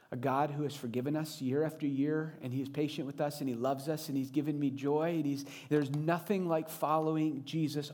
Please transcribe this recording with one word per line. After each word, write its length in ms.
a 40
God 360
who 100
has 140
forgiven 400
us 260
year 220
after 240
year, 560
and 100
he 80
is 80
patient 380
with 120
us, 200
and 100
he 60
loves 340
us, 200
and 80
he's 120
given 300
me 100
joy, 460
and 100
he's, 180
there's 200
nothing 580
like 220
following 760
Jesus." 480